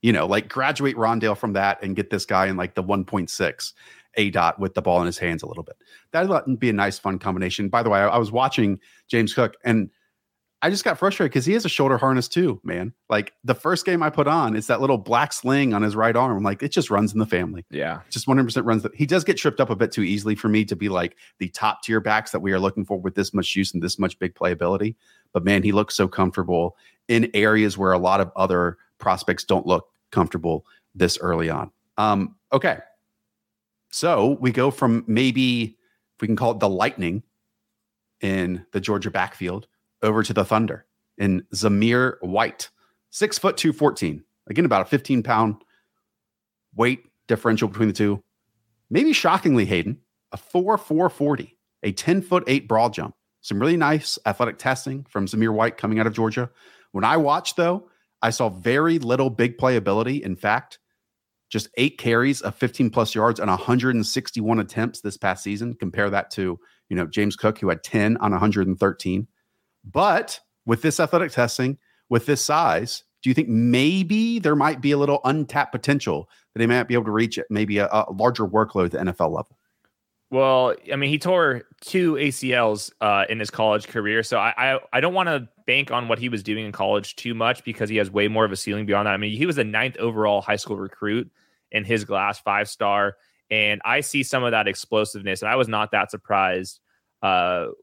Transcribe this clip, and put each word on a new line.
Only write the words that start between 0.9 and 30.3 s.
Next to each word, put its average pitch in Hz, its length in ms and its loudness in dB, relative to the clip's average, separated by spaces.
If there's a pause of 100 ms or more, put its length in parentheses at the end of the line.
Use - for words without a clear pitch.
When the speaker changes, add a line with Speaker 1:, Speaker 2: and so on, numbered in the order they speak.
Speaker 1:
Rondale 113 400 0
from 104 180 -4
that 98 280 0
and 98 140 -6
get 98 160 -4
this 98 160 -4
guy 95 180 2
in, 95 120 -2
like, 90 180 -6
the 92 80 -4
one 95 220 -2
point 92 260 -4
six - 420 -4 (420)
A 104 140 2
dot 85 300 0
with 98 160 -4
the 90 80 -2
ball 87 160 4
in 87 80 0
his 87 100 -6
hands 85 240 -4
a - 60 -12
little 80 160 -12
bit." - 140 -20 (340)
That 180 180 0
would 135 300 0
be 123 100 2
a 107 40 2
nice, 98 260 0
fun 95 180 -4
combination. 95 520 -2
By 120 120 2
the 113 80 -2
way, 98 120 4
I, 101 80 6
I 117 100 4
was 107 120 -2
watching 117 480 2 (280)
James 110 260 2
Cook, 120 300 0
and 113 260 2 (760)
I 160 60 2
just 202 140 -2
got 190 160 -2
frustrated 190 340 0
'cause 131 100 0
he 170 100 2
has 220 120 0
a 160 40 -2
shoulder 135 280 2
harness 131 300 2
too, 165 360 0
man. 90 300 -6 (160)
Like, 107 240 -2 (100)
the 123 120 0
first 175 280 -2
game 175 200 0
I 156 80 0
put 147 160 2
on, 147 280 2
it's 107 120 -4
that 117 120 2
little 135 200 2
black 117 340 0
sling 131 400 0
on 104 80 2
his 107 140 0
right 113 200 2
arm. 123 220 2
I'm 98 60 -2
like, 98 180 -2
"It 143 100 -4
just - 200 0
runs 104 220 2
in 110 40 0
the 107 80 2
family." 87 460 -4
Speaker 2:
Yeah. 73 300 -6 (100)
Speaker 1:
Just - 160 -6
one 135 100 4
hundred 127 120 2
percent 113 180 -2
runs. 110 160 2
The, 113 100 -6
he 147 140 0
does 175 160 2
get - 140 2
tripped - 220 -2
up 131 120 2
a 107 40 0
bit 104 160 0
too 107 120 -2
easily 104 320 -2
for 107 140 -2
me 107 160 4
to 101 100 -4
be, 104 120 -4
like, 90 300 -2 (220)
the 92 100 -6
top - 320 -4
tier 113 180 0
backs 107 300 0
that 85 120 -4
we 95 100 -2
are 92 80 2
looking 95 260 0
for 95 140 -4
with 92 160 -6
this 101 180 -2
much 98 220 -2
use 95 180 -2
and 87 80 -4
this 90 160 -4
much 95 220 -2
big 90 160 -6
playability. 92 600 -2 (380)
But 90 100 0
man, 98 200 2
he 101 80 2
looks 104 240 0
so 98 120 2
comfortable 90 720 -2 (300)
in 117 260 2
areas 107 420 4
where 95 160 2
a 92 60 4
lot 92 240 2
of 90 140 -2
other 90 420 0 (220)
prospects 92 440 -2
don't 92 220 0
look 87 240 0 (220)
comfortable 82 560 -2 (260)